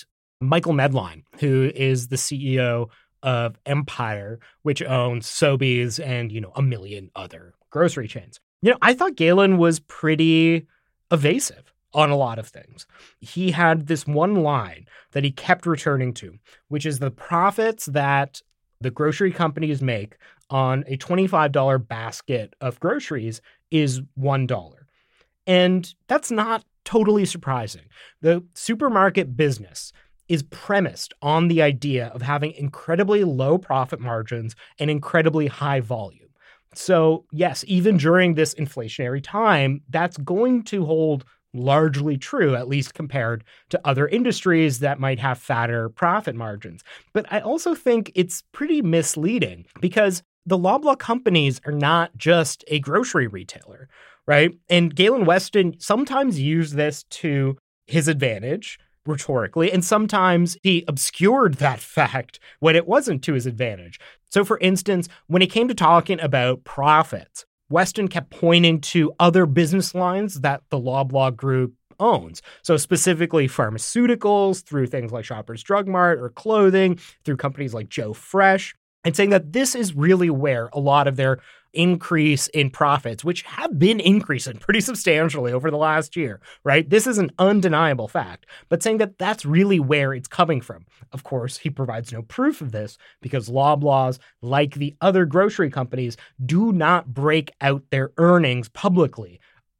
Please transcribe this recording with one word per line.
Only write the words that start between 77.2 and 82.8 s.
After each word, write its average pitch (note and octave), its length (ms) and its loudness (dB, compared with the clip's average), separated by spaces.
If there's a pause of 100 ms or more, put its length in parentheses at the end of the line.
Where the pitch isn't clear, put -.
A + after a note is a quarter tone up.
through C#3+ 120 -2
companies C#3 360 -6
like A2 160 -10
Joe G#2+ 240 -8
Fresh, F#3+ 640 2 (280)
and E3+ 120 0
saying A#3+ 140 4
that E3+ 240 4
this C4 220 0
is G3+ 200 -4
really F3 340 4
where C3 440 0
a D3 60 -4
lot C#3+ 280 4
of C#3 80 -2
their C3 240 0 (320)
increase E3 760 2
in C#3+ 220 0
profits, C#3 540 -2